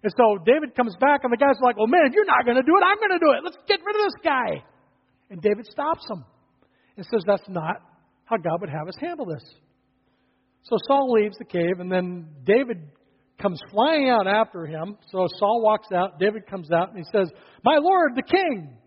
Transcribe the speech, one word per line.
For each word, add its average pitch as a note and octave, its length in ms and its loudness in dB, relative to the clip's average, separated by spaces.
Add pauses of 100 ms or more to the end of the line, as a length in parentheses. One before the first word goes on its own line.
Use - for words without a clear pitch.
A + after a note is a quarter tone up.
And G#3+ 120 -2
so A3 300 4
David C#4 300 2
comes A3+ 240 -2
back, C#4+ 240 2
and B3 80 0
the A#3 60 0
guy's C#4 240 2
like, B3 160 2
"Well, A3 100 2
man, D#4 180 4
if B3+ 80 0
you're G4+ 120 4
not B3+ 200 2
gonna B3 180 2
do D#4 120 4
it, G4 80 4
I'm G4+ 160 2
gonna F#4+ 200 0
do D#4 120 4
it. C4+ 120 0
Let's F4 140 -12 (100)
get G4+ 160 0
rid G#4 120 -4
of G#4+ 80 0
this - 200 -4
guy." A#3 400 -2 (640)
And F3 120 -16
David G#3 240 -2
stops D#4 440 -6
him F3 140 -12 (720)
and G3 100 -16
says, G#3 200 -2
"That's G3 240 -2
not F3 280 -6 (480)
how A3+ 120 -4
God E3+ 240 -4
would F#3+ 80 -10
have D3+ 180 -8
us F#3 120 -16
handle D#4 260 -8
this." D#3+ 180 -10 (1200)
So A3+ 140 -2 (100)
Saul C#4 240 0
leaves G#3 260 0
the B3 80 -16
cave, F3 340 -2
and F3+ 120 -8
then F3+ 360 -4 (160)
David G3 460 0 (500)
comes F#3 220 -6 (100)
flying C4+ 380 2
out G#3+ 180 2
after G3+ 380 -2
him. D#3+ 320 -10 (120)
So F#3 180 -2 (100)
Saul A3 260 0
walks G#3+ 280 0
out, F3+ 280 -2
David G#3 280 -2
comes F3 240 -8
out, E3+ 180 0
and A3 80 -18
he E3 140 -14
says, F#3+ 200 0 (320)
"My D4 140 4
lord, D#4+ 380 2
the C4 80 -4
king." G#3+ 640 -2